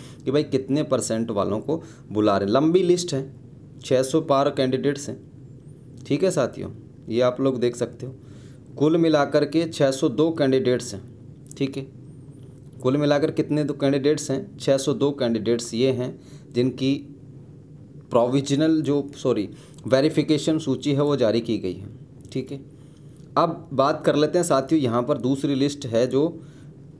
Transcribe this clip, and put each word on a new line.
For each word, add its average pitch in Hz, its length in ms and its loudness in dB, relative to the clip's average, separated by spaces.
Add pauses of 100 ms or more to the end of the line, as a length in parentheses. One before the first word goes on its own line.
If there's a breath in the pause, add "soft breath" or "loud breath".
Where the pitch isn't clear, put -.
(240 loud breath)
कि 135 60 -4
भाई 147 140 2
कितने 139 400 0
परसेंट 117 480 -2
वालों 98 280 0
को 160 220 -4 (300 loud breath)
बुला 107 260 4
रहे। 98 120 0
लंबी 160 320 4
लिस्ट 175 320 2
है, 135 160 -4 (500)
छः 131 240 2
सौ 147 180 2
पार 139 300 2
कैंडिडेट्स 135 560 0
हैं, - 120 -8 (840)
ठीक 143 200 0
है 185 60 4
साथियों, 113 400 -2 (380)
ये 110 140 0
आप 123 180 2
लोग 135 200 0
देख 120 160 0
सकते - 300 -6
हो। 131 80 -12 (640 loud breath)
कुल 156 220 4
मिलाकर 147 480 4
के 156 200 2
छः 147 260 2
सौ 151 180 2
दो 151 220 2
कैंडिडेट्स 131 600 2
हैं, 95 80 -10 (520)
ठीक 135 220 -4
है। 135 100 -8 (920)
कुल 127 180 2
मिलाकर 147 340 2
कितने 151 340 0
दो 143 100 -4
कैंडिडेट्स 139 560 0
हैं? - 280 -6
छः 135 200 2
सौ 139 160 0
दो 135 180 0
कैंडिडेट्स 117 640 0
ये 127 180 2
हैं 123 260 -4 (360 loud breath)
जिनकी 131 400 0 (1160)
प्रोविजनल 139 720 2
जो, 139 320 0
सॉरी, 107 340 -2 (380 loud breath)
वेरिफिकेशन 151 720 2
सूची 139 340 -2
है 139 100 2
वो 143 140 2
जारी 117 240 2
की 110 180 -2
गई 92 140 -6
है, 98 160 -12 (440)
ठीक 131 200 -6
है। 139 80 -10 (800 loud breath)
अब 165 360 0
बात 139 300 2
कर - 120 2
लेते 151 220 2
हैं 175 60 2
साथियों, 151 380 2
यहाँ 117 200 0
पर 135 160 0
दूसरी 135 360 0
लिस्ट 139 320 -2
है 113 220 2
जो 135 200 2 (720 loud breath)